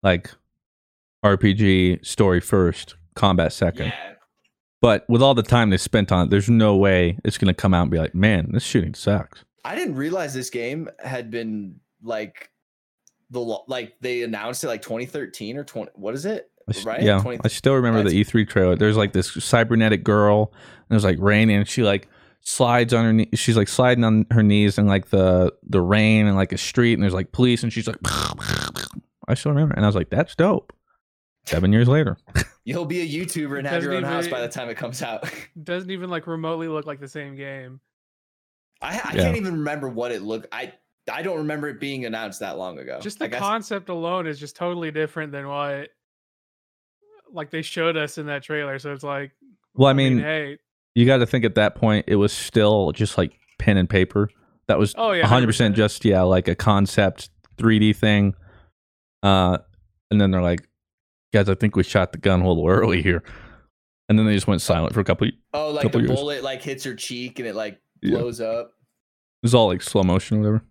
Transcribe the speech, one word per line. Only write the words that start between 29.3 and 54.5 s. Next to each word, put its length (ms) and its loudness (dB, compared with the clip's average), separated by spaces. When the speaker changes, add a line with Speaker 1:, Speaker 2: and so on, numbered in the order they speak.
Speaker 1:
still 180 -2
remember, 220 2
and 100 0
I 40 4
was 60 2
like, 160 -2
"That's 240 -2
dope." 380 0
Seven 260 2
years 160 4
later. 280 2
<laughs> 300 -6
Speaker 2:
You'll 200 -6
be 160 -6
a 80 -6
YouTuber 320 -8
and 80 -8
have 120 -2
Speaker 3:
Doesn't 120 -4
Speaker 2:
your 80 -4
own 60 -4
house 220 -4
Speaker 3:
even 100 -6
Speaker 2:
by 60 -6
the 60 -6
time 200 -10
it 80 -10
comes 260 -10
out. 260 -10
<laughs> 180 -20
Speaker 3:
doesn't 280 -8
even, 200 -10
like, 160 -8
remotely 420 -8
look 180 -8
like 140 -14
the 80 -18
same 280 -14
game. 440 -16
Speaker 2:
I, 100 -8
I 220 -8
Speaker 1:
Yeah. 100 0
Speaker 2:
can't 120 0
even 180 -6
remember 340 -6
what 240 -6
it 100 -8
looked, 300 -10
I, 200 -12
I 120 -10
don't 160 -6
remember 300 -6
it 120 -12
being 240 -8
announced 360 -10
that 180 -10
long 200 -10
ago. 220 -12
Speaker 3:
Just 200 -14
Speaker 2:
I 60 -4
Speaker 3:
the 40 -8
Speaker 2:
guess 100 -8
Speaker 3:
concept 480 -6
alone 380 -6
is 120 -8
just 180 -18
totally 340 -6
different 420 -6
than 160 -12
what, 400 -8
like, 180 -10
they 120 -8
showed 340 -2
us 220 -6
in 80 -10
that 160 -8
trailer. 360 -8
So 140 -12
it's 120 -14
like, 280 -8
Speaker 1:
Well, 140 6
I 20 8
Speaker 3:
I 40 4
mean, 220 2
Speaker 1:
mean, 80 0
Speaker 3:
hey. 340 -8
Speaker 1:
you 120 6
gotta 200 4
think 180 -2
at 120 0
that 180 2
point, 340 2
it 80 4
was 160 2
still 600 2
just, 260 -4
like, 140 -2
pen 180 2
and 120 2
paper. 400 0